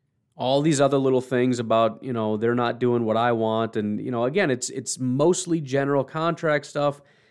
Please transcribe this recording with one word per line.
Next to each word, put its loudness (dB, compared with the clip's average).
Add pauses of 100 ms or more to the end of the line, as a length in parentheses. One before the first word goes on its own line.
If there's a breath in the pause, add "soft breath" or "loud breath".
(380)
all 0
these 2
other 4
little 2
things 0
about, 2
you -8
know, -2
they're 0
not 0
doing 2
what 0
I 2
want. 0
And, -2
you -8
know, -2
again, 0
it's, -4
it's -10
mostly 0
general 0
contract -2
stuff, -2 (300 soft breath)